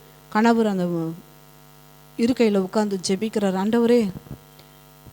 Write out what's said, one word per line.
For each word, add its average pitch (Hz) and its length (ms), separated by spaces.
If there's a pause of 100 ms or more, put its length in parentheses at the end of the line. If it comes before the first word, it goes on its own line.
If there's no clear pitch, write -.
(300)
கணவர் 226 380
அந்த 190 180 (1300)
இருக்கையில 233 400
உட்கார்ந்து 196 500
ஜெபிக்கிறார். 202 540
"ஆண்டவரே, 233 400 (1120)